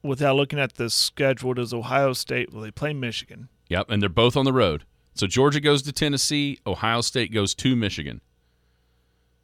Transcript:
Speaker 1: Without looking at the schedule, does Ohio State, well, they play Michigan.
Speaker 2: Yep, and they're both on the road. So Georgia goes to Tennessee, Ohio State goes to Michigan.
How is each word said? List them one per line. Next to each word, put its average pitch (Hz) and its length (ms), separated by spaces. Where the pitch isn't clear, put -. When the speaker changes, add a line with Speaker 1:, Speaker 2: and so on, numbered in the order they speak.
Speaker 1:
Without 139 340
looking 143 240
at 131 140
the 117 140
schedule, 127 640
does 123 200
Ohio 127 380
State, 123 400
well, 110 100
they 107 80
play 147 220
Michigan. 123 560
Speaker 2:
Yep, 92 220
and 104 100
they're 101 80
both 117 280
on 135 80
the 135 80
road. 95 320
So 104 120
Georgia 143 340
goes 147 220
to 143 100
Tennessee, 143 720
Ohio 113 360
State 113 320
goes 104 240
to 131 180
Michigan. 87 460